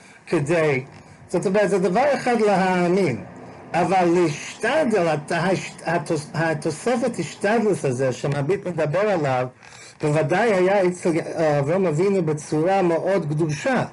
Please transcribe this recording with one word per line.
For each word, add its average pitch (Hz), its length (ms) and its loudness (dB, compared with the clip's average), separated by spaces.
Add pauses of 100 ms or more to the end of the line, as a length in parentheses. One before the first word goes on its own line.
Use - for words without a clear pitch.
(280)
כדי, 151 560 0 (460)
זאת 180 160 -2
אומרת, 196 240 2
זה 190 100 2
דבר 202 340 2
אחד 240 280 0
להאמין, 180 840 2 (500)
אבל 175 320 2
להשתדל, 180 1040 0
הת-, 151 240 -2
הש-, 175 400 0 (140)
התוס-, 160 480 -2
התוספת 165 840 -2
השתדלות 202 640 0
הזה 131 300 0
שמביט 147 540 -2
מדבר 170 420 0
עליו, 135 380 0 (540)
בוודאי 156 520 2
היה 185 340 4
אצל, 175 320 0
אה, 151 400 0
אברהם 170 260 0
אבינו 180 400 2
בצורה 160 560 0
מאוד 170 480 0
קדושה. 156 640 0